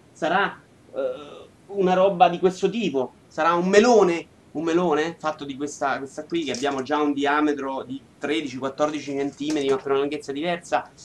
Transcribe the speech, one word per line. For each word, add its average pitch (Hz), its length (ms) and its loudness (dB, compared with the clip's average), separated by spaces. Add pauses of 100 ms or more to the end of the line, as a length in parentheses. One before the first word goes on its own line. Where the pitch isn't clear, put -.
(120)
sarà, 175 460 -2 (360)
eh, 139 520 -8 (200)
una 190 260 0
roba 180 380 6
di 170 80 -6
questo 180 320 2
tipo, 151 420 -2 (160)
sarà 160 240 0
un 175 160 2
melone, 196 580 6 (260)
un 151 120 -6
melone 165 540 0
fatto 151 260 -6
di 139 120 -10
questa, 139 420 -4
questa 139 260 -12
qui, 170 200 -4
che 131 80 -4
abbiamo 131 280 -4
già 147 220 -2
un 147 100 2
diametro 139 720 -2
di 135 180 -12 (180)
tredici, 143 380 -4
quattordici 143 560 -4
centimetri, 143 560 -2
ma 139 80 2
per 135 160 -2
una 139 80 2
lunghezza 147 320 -4
diversa. 160 580 -4 (140)